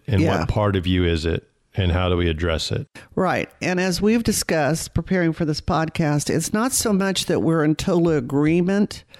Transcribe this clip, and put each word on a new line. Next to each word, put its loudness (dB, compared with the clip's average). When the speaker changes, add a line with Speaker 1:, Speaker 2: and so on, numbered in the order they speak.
Speaker 1:
and 2
Speaker 2:
Yeah. 2
Speaker 1:
what -4
part 2
of -2
you 2
is 0
it, -2
and 0
how 0
do 2
we 2
address -2
it? -4
Speaker 2:
Right. 0
And 0
as -2
we've 4
discussed, 0
preparing 0
for -4
this -4
podcast, -2
it's -2
not 0
so 0
much 0
that 0
we're 2
in 2
total 2
agreement 0